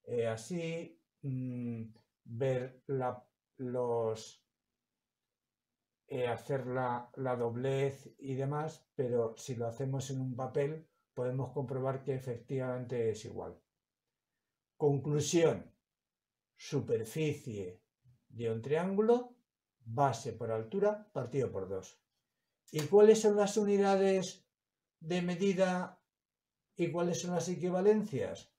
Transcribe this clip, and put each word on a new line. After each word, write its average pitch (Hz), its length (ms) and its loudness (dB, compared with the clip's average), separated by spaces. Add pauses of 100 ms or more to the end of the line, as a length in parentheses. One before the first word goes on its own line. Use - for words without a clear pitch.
eh, 117 240 -2
así, 165 720 -6 (200)
mm, 123 600 -6 (420)
ver 127 640 -4
la, 127 380 -4 (320)
los, 120 880 -4 (1600)
eh, 123 200 -2
hacer 123 400 -4
la, 123 480 -4
la 131 200 -2
doblez 135 840 -2
y 135 160 -8
demás, 147 600 -6
pero 120 420 0
si - 180 -8
lo 117 120 -2
hacemos 135 420 -4
en 131 120 -4
un 127 140 -6
papel 143 520 -4 (260)
podemos 131 400 -4
comprobar 135 500 -4
que 139 100 -4
efectivamente 127 960 -4
es 104 160 -6
igual. - 320 -12 (1200)
Conclusión. 147 960 0 (840)
Superficie 113 1200 -4 (480)
de 113 220 -4
un 113 100 -4
triángulo, 196 760 2 (420)
base 123 540 0
por 113 180 -6
altura, 196 640 0
partido 120 380 -2
por 95 160 -6
dos. 95 340 -10 (680)
¿Y 151 160 -4
cuáles 214 340 10
son 208 160 6
las 202 200 4
unidades 196 880 4 (520)
de 175 220 0
medida 180 800 0 (760)
y 165 160 0
cuáles 175 300 -2
son 180 140 -4
las 175 140 -2
equivalencias? 180 1080 0